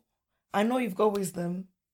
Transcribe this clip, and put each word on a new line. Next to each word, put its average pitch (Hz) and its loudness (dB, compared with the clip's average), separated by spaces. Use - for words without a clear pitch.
I 202 2
know 240 2
you've 226 -2
got 214 2
wisdom. 180 -4